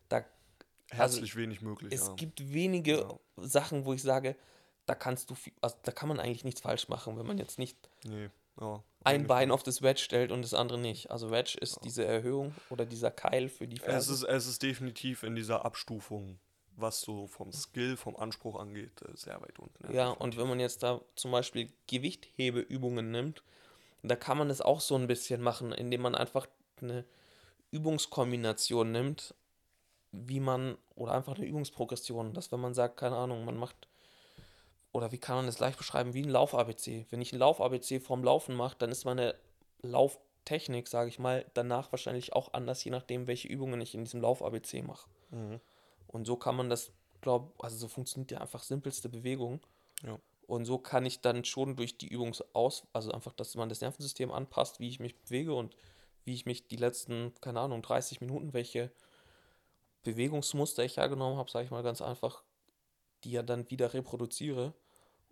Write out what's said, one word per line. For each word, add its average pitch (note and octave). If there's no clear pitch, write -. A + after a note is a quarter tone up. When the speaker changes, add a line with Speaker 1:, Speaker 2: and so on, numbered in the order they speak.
Speaker 1:
da A#2
Speaker 2:
Herzlich A#2+
Speaker 1:
also G#2+
Speaker 2:
wenig A2
möglich, G#2
Speaker 1:
es B2
Speaker 2:
ja. F#2+
Speaker 1:
gibt C#3
wenige E3
Speaker 2:
Ja. F#2+
Speaker 1:
Sachen, C#3
wo C3+
ich C3
sage, C3+
da -
kannst -
du C3
vi-, -
also -
da -
kann -
man D3+
eigentlich A#2+
nichts B2+
falsch -
machen, A2+
wenn A#2
man G3+
jetzt -
nicht B2+
Speaker 2:
Nee, G#2+
ja, G#2+
Speaker 1:
ein G#2+
Speaker 2:
eigentlich C#3+
Speaker 1:
Bein C3
Speaker 2:
nicht. B2
Speaker 1:
auf C3+
das C3
Wedge C3
stellt A#2+
und B2+
das A#2+
andere A#2+
nicht. A2+
Also A2+
Wedge A#2+
ist -
Speaker 2:
Ja. -
Speaker 1:
diese A#2
Erhöhung B2
oder B2
dieser A#2
Keil -
für A#2+
die A#2
Speaker 2:
Es B2+
Speaker 1:
Ferse. C3+
Speaker 2:
ist, B2+
es B2
ist B2
definitiv B2+
in A2+
dieser A2+
Abstufung, G#2
was A2
so G2+
vom G2
Skill, B2+
vom -
Anspruch A2
angeht, G2+
äh, -
sehr -
weit -
unten, -
ja, -
Speaker 1:
Ja, B2+
Speaker 2:
definitiv. -
Speaker 1:
und A#2
wenn B2
man B2
jetzt B2
da B2
zum B2+
Beispiel A#2+
Gewichthebeübungen B2
nimmt, B2+
da A#2+
kann C3+
man D3
es C3
auch D3
so -
ein B2+
bisschen A#2+
machen, A#2+
indem B2
man B2
einfach -
eine B2
Übungskombination A#2+
nimmt, C3+
wie C3
man, C3
oder A#2+
einfach C3
eine G#3
Übungsprogression, A#2
dass F3
wenn B2
man B2
sagt, A#2+
keine B2+
Ahnung, A#2+
man A#2+
macht, -
oder A#2
wie B2+
kann B2+
man B2+
das A#2
leicht C3
beschreiben, B2
wie C3+
ein D3
Lauf-A B2+
B A2+
C. A2+
Wenn A#2
ich B2
ein C3
Lauf-A B2+
B B2+
C C3
vorm B2+
Laufen C3+
mache, B2
dann A#2
ist B2+
meine B2+
Lauftechnik, C3
sag A#2+
ich A#2
mal, B2+
danach A#2+
wahrscheinlich B2
auch -
anders, B2+
je -
nachdem, B2
welche B2
Übungen C3
ich A2+
in A2+
diesem A#2
Lauf-A B2
B A2+
C -
mache. -
Speaker 2:
Mhm. A2
Speaker 1:
Und A2+
so A#2+
kann B2+
man B2+
das, -
glaub, C3
also A2+
so A2+
funktioniert C3
ja -
einfach A#2
simpelste C3+
Bewegung. B2+
Speaker 2:
Ja. A2
Speaker 1:
Und A#2
so B2+
kann B2+
ich B2+
dann A#2+
schon C3+
durch A#2+
die -
Übungsaus-, A#2+
also A2
einfach, A2+
dass -
man A#2
das A2
Nervensystem C3+
anpasst, -
wie A#2+
ich C3
mich A#2
bewege D3
und A#2
wie B2
ich B2
mich B2
die A#2
letzten, A#2+
keine A#2
Ahnung, A#2+
dreißig B2
Minuten, C3+
welche A#2+
Bewegungsmuster C#3
ich B2+
hergenommen C3+
hab, B2+
sag A#2+
ich B2+
mal A#2+
ganz A#2+
einfach, -
die A#2+
ja A#2+
dann A#2+
wieder A#2+
reproduziere. B2+